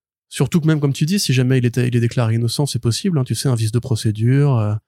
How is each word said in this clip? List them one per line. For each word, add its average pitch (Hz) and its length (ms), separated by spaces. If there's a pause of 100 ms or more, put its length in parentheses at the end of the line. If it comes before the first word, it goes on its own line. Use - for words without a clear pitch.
(280)
Surtout 156 320
que 151 80
même, 156 100
comme 143 140
tu 156 120
dis, 185 140
si 160 140
jamais 127 260
il 120 80
était, 123 220
il 120 80
est 120 40
déclaré 113 360
innocent, 120 300
c'est 123 120
possible, 151 400
hein, 123 60
tu 117 100
sais, - 140
un 123 80
vice 110 160
de 123 80
procédure, 120 760
euh, 107 180 (140)